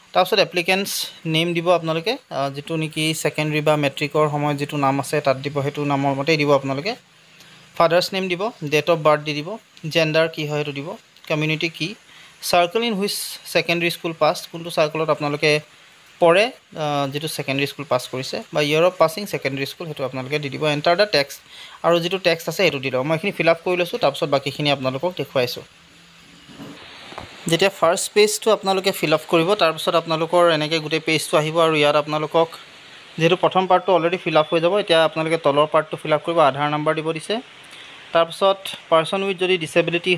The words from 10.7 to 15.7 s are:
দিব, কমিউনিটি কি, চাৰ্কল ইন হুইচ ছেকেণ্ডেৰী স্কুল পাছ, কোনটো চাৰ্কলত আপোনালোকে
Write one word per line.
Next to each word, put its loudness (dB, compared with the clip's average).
দিব, -10
কমিউনিটি -2
কি, -8
চাৰ্কল 2
ইন -2
হুইচ -2
ছেকেণ্ডেৰী 0
স্কুল -6
পাছ, 2
কোনটো -12
চাৰ্কলত 0
আপোনালোকে 0